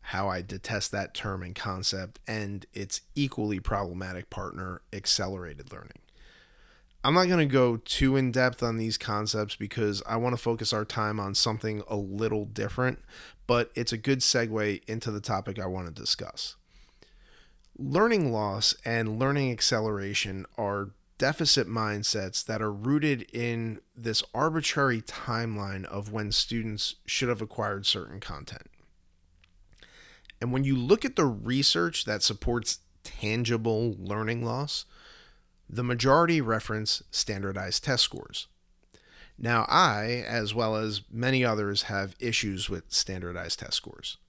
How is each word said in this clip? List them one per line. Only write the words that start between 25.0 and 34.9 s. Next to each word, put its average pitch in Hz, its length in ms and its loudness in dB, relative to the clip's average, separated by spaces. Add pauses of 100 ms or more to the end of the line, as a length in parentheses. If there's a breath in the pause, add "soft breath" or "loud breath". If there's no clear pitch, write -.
timeline 104 840 -4
of 104 260 -8
when 107 200 -2
students 110 640 -2 (100)
should - 240 0
have 110 140 0
acquired 104 420 -4
certain 82 340 -2
content. - 460 -12 (1800 loud breath)
And 123 120 -2
when 135 100 2
you 139 140 4
look 139 260 4
at - 140 -2
the 170 80 6
research 131 800 2
that 107 180 -2
supports 120 560 0 (240)
tangible 113 960 0
learning 110 460 -2
loss, 127 400 -4 (840 loud breath)